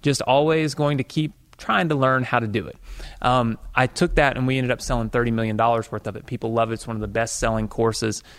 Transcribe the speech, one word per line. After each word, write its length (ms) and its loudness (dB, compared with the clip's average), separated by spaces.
Just 200 0
always 520 2
going 240 0
to 60 -2
keep 280 -4
trying 320 0
to 40 2
learn 280 4
how 160 0
to 100 0
do 180 -2
it. 120 -14
Um, 380 2
I 120 4
took 280 0
that 240 4
and 80 0
we 100 0
ended 140 0
up 100 -2
selling 300 -2
thirty 200 0
million 280 0
dollars 340 2
worth 140 -8
of 100 -8
it. 80 -14
People 300 -6
love 160 2
it. 40 -4
It's 120 -10
one 100 -6
of 60 -6
the 40 -4
best-selling 640 -2
courses, 540 0